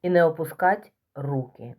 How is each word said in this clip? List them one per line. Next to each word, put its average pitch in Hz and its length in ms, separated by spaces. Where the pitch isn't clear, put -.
І 180 80
не 175 140
опускать 170 680
руки. 131 640